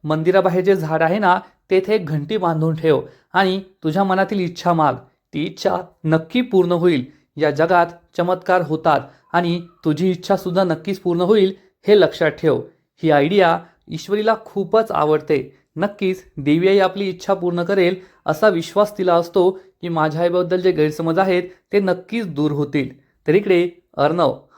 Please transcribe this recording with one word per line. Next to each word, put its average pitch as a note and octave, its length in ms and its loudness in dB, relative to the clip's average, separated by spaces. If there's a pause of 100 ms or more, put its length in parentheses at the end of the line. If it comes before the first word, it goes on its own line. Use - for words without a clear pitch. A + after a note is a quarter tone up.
मंदिराबाहेर F3+ 600 0
जे G3 120 4
झाड D#3+ 260 -2
आहे E3+ 160 0
ना, F#3+ 220 2 (300)
तेथे F#3+ 240 2
एक F#3+ 120 -2
घंटी D3+ 300 -4
बांधून E3 380 0
ठेव D#3 260 2 (320)
आणि F#3+ 280 0 (240)
तुझ्या D#3+ 200 0
मनातील F#3+ 360 -2
इच्छा F3 320 -2
माग, D3+ 220 2 (400)
ती D3 100 -4
इच्छा - 320 -4 (280)
नक्की D#3+ 360 0
पूर्ण F#3 320 2
होईल. E3 320 0 (320)
या D3 140 0
जगात E3+ 360 2 (300)
चमत्कार F3+ 460 0
होतात D#3 380 0 (320)
आणि F3 300 -2 (220)
तुझी D#3+ 260 0
इच्छासुद्धा F#3 540 -2
नक्कीच F3 360 -4
पूर्ण F3 200 -2
होईल, F#3+ 320 2 (340)
हे G#3 140 6
लक्षात D#3 300 0
ठेव." D3 300 -2 (420)
ही D#3+ 80 2
आयडिया E3 480 2 (300)
ईश्वरीला G#3+ 460 -2 (100)
खूपच A3 460 -2
आवडते. D3+ 720 -2 (140)
नक्कीच F#3 480 -4 (120)
देवी D#3 320 2
आई G3 100 4
आपली F#3+ 300 0
इच्छा F#3 260 -2
पूर्ण F3 280 -4
करेल F#3 340 0 (300)
असा D#3 220 2
विश्वास G3+ 500 -2
तिला F3+ 160 2
असतो F3 360 2
की - 380 -10
माझ्या D#3 340 -2
आईबद्दल F3 380 0
जे F3+ 100 2
गैरसमज D#3+ 480 0
आहेत F#3 240 2 (300)
ते G3+ 80 2
नक्कीच G3 460 -4
दूर D3+ 240 -2
होतील. C#3+ 380 -4 (400)
तर D3+ 60 4
इकडे F#3 360 2 (260)
अर्णव D3+ 420 0 (200)